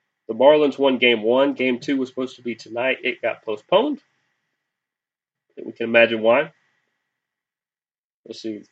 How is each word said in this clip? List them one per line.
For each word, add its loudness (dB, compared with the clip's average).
The -8
Marlins 2
won 2
game 2
one. 0
Game -2
two -4
was -4
supposed -10
to -20
be -10
tonight. -6
It -6
got -6
postponed. -2
We -14
can -8
imagine 4
why. 2
Let's -18
see. -12